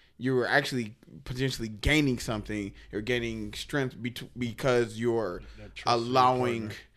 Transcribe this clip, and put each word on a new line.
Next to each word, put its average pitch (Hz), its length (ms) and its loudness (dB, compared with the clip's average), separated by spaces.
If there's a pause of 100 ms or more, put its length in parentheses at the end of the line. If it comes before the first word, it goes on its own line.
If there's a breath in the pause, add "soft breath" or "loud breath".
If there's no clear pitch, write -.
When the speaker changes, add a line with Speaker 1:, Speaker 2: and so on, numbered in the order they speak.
(180 soft breath)
Speaker 1:
You're 123 300 2
actually 123 480 0 (300)
potentially 123 420 -4
gaining 131 500 2
something. 107 540 -4 (200 soft breath)
You're 104 100 -4
gaining 113 520 -2
strength 135 480 -4
bet-, 117 220 -6 (160)
because 120 580 0
you're 113 440 0 (180)
Speaker 2:
That - 160 -18
trust - 220 2
in 117 80 0
your 120 60 -6
Speaker 1:
allowing, 127 500 4
Speaker 2:
partner. 107 140 -6 (220 loud breath)